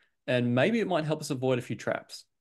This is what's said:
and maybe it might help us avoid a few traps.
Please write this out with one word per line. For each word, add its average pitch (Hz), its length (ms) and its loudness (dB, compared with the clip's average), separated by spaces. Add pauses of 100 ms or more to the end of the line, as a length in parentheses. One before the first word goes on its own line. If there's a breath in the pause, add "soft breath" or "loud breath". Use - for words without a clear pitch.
(260)
and 123 300 2
maybe 190 240 4
it 208 80 0
might 156 180 0
help 156 160 -2
us 151 80 -6
avoid 131 300 0
a 120 40 -6
few - 120 -8
traps. - 500 -6 (160)